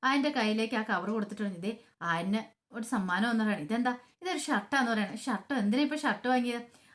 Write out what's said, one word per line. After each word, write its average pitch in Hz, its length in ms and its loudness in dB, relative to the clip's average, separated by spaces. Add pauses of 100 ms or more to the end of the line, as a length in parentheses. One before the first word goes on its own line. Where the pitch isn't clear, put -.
ആര്യൻ്റെ 277 280 2
കയ്യിലേക്ക് 226 440 0
ആ 220 80 0
കവർ 190 260 0
കൊടുത്തിട്ട് 214 340 -2
പറഞ്ഞു, 190 160 -4
"ദേ 196 120 -4 (300)
ആര്യന് 175 400 0 (300)
ഒരു 226 140 -6
സമ്മാനം 196 440 0
എന്ന് 226 140 2
പറയണം." 208 200 0
"ഇതെന്താ?" 240 300 0 (220)
"ഇതൊരു 349 260 -4
ഷർട്ടാന്ന് 240 500 0
പറയണം." 208 260 0
"ഷർട്ടോ? 226 380 -4
എന്തിനാ 233 280 4
ഇപ്പൊ 302 140 0
ഷർട്ട് 254 300 -2
വാങ്ങിയത്?" 240 360 2 (320)